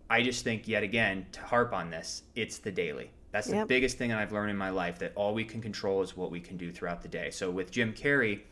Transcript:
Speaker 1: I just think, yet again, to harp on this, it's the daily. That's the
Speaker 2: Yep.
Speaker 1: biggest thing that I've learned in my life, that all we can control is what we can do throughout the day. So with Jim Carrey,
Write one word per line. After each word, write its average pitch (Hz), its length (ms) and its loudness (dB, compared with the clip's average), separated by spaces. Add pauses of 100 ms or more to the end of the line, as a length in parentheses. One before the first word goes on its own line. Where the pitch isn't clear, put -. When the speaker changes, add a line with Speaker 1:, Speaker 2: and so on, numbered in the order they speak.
(100)
Speaker 1:
I 117 120 8
just 123 200 0
think, 113 240 -2
yet 107 160 2
again, 98 500 2
to - 80 -12
harp 120 320 2
on 85 180 -2
this, - 320 -8 (120)
it's - 240 -4
the 104 140 -6
daily. 73 400 -2 (180)
That's 104 160 0
the - 100 0
Speaker 2:
Yep. 214 120 2
Speaker 1:
biggest 127 280 4
thing 120 140 0
that 110 80 2
I've 104 140 -2
learned 104 180 0
in 101 60 0
my 95 140 -2
life, 87 300 0
that 87 140 -4
all 104 200 2
we 110 100 0
can 113 160 -8
control 98 420 0
is 90 140 -6
what 90 160 -4
we 87 80 -6
can 90 160 -10
do 87 160 -8
throughout 87 300 -6
the 87 60 -12
day. 85 220 -4
So - 200 -4
with 92 200 -2
Jim 113 220 0
Carrey, 120 480 2 (120)